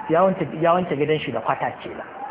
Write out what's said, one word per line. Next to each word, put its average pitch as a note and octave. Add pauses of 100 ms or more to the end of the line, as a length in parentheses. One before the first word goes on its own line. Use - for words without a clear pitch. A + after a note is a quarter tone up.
ya D#3+
wanke, F#3 (140)
ya E3+
wanke F3+
gadon D3
shi C#3
da A#2
kwata C3 (120)
kenan. - (240)